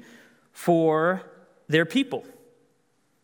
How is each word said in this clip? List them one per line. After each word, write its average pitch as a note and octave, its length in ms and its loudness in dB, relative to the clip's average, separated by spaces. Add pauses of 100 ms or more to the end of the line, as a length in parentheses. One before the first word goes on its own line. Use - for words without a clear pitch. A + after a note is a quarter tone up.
(520)
for E3 720 0 (440)
their D#3+ 200 2
people. A#3+ 400 -4 (960)